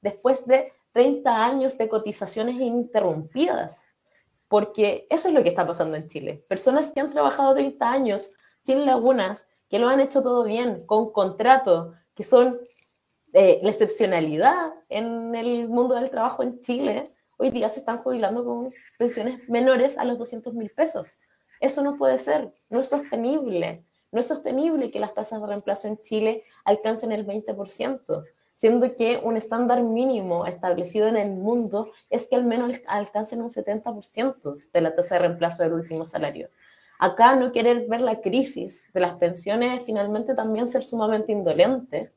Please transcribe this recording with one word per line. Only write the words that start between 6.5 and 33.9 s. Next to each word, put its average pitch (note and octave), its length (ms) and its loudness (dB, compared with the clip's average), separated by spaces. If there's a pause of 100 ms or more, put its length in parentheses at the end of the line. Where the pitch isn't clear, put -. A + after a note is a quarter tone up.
que - 80 -4
han C#4+ 120 -2
trabajado C#4 420 4
treinta C#4 380 0
años A3+ 400 -2 (280)
sin C4+ 260 0
lagunas, A#3 600 2 (220)
que G3+ 100 0
lo A#3+ 80 4
han C4+ 120 4
hecho C4+ 220 2
todo B3 220 2
bien, A3 420 -2
con A3 260 2
contrato, F#3+ 840 2 (200)
que G#3 100 -10
son, B3 360 6 (720)
eh, F#3 300 8
la G3+ 80 2
excepcionalidad G#3 1000 2 (140)
en A#3 460 -6
el A#3 340 -2
mundo A#3+ 280 2
del B3+ 160 -2
trabajo B3 320 -2
en B3 180 -6
Chile, B3+ 480 -4 (280)
hoy C4 120 2
día A#3 200 -2
se G#3+ 100 -10
están A#3+ 180 -6
jubilando A#3+ 480 -2
con A#3+ 260 -6 (260)
pensiones A#3+ 520 -4
menores B3+ 480 4
a - 80 -2
los A#3+ 140 -4
doscientos A#3+ 340 -10
mil A3+ 160 -8
pesos. D#4 380 -2 (520)
Eso C4+ 220 2
no C#4+ 160 -2
puede C4 220 4
ser, C#4 340 -2 (160)
no A#3+ 120 -2
es C4 80 -4
sostenible. A#3 960 -4 (260)
No A3 80 -2
es A#3+ 80 -2
sostenible C#4+ 640 -2
que G#3 80 -8
las G#3 160 -6
tasas G#3+ 260 -8
de G#3+ 60 -10
reemplazo G#3 400 -6
en G#3+ 160 -8
Chile A3 400 -2 (220)
alcancen A3 460 0
el G#3+ 120 -4
veinte G#3 320 -8
por G3 120 -10
ciento, A#3+ 580 -8 (280)
siendo A#3+ 420 2
que A#3 280 0
un A3+ 140 -2
estándar A#3+ 440 0
mínimo A3 640 0
establecido F3+ 640 -2
en A3+ 100 2
el G#3 140 -2
mundo G#3 600 -2 (200)
es A#3+ 160 -4
que C4 80 0
al B3 100 2
menos A#3+ 280 -2 (120)
alcancen G#3+ 560 -4
un A#3 80 -8
setenta G#3+ 420 -6